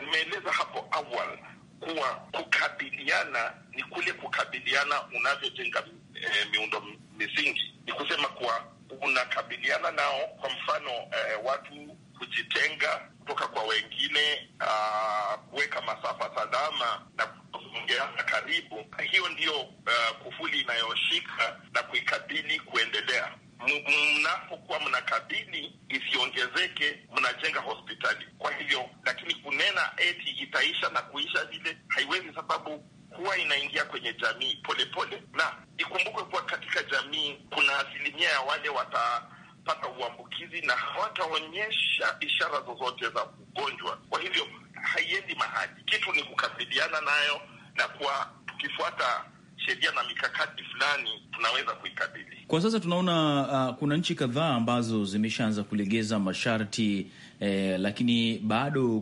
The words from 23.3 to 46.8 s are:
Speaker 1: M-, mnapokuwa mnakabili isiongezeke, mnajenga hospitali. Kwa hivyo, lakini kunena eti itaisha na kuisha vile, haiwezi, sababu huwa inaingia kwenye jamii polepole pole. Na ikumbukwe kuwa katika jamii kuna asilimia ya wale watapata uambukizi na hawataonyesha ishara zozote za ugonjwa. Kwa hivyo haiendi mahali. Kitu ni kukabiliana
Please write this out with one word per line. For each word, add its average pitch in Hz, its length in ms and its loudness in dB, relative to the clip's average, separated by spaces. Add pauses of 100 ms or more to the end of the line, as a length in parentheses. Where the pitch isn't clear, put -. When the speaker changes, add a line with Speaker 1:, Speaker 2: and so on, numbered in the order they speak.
Speaker 1:
M-, 147 520 4
mnapokuwa 165 600 -2
mnakabili - 960 -2 (160)
isiongezeke, 135 1120 0 (180)
mnajenga 135 420 0
hospitali. - 640 -2 (120)
Kwa - 160 -2
hivyo, - 360 0 (160)
lakini - 300 0
kunena 160 600 2
eti - 320 0 (140)
itaisha 156 460 2
na 127 120 2
kuisha 147 440 -2
vile, - 320 -8 (100)
haiwezi, 156 480 0
sababu 151 480 -4 (340)
huwa 185 200 0
inaingia 147 480 2
kwenye 120 280 -6
jamii 113 500 0
polepole 220 540 0
pole. - 60 -16 (100)
Na 160 100 2 (340)
ikumbukwe - 460 -2
kuwa 180 180 -2
katika - 420 -2
jamii 143 520 -2 (140)
kuna 143 300 4
asilimia 143 500 0
ya 143 120 4
wale 151 280 0
watapata 123 1160 -2 (120)
uambukizi - 600 -6
na 123 120 4
hawataonyesha 160 1500 0
ishara 151 420 2
zozote 123 480 -4
za 110 160 0
ugonjwa. - 720 -6 (120)
Kwa - 120 0
hivyo - 260 0 (340)
haiendi - 540 0
mahali. - 360 0 (140)
Kitu 214 280 2
ni 143 100 2
kukabiliana 131 800 0